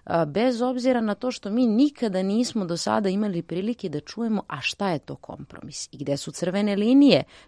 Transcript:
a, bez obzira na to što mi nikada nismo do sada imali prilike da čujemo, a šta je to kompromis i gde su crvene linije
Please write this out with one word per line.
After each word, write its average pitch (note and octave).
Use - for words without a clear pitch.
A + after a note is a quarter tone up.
a, E3
bez A3+
obzira B3
na G#3
to B3+
što -
mi A#3+
nikada A3
nismo G#3+
do E3+
sada G#3+
imali F#3+
prilike F#3+
da D3
čujemo, A3
a C#3
šta -
je D#3
to -
kompromis -
i B2+
gde C#3
su -
crvene G3+
linije A3+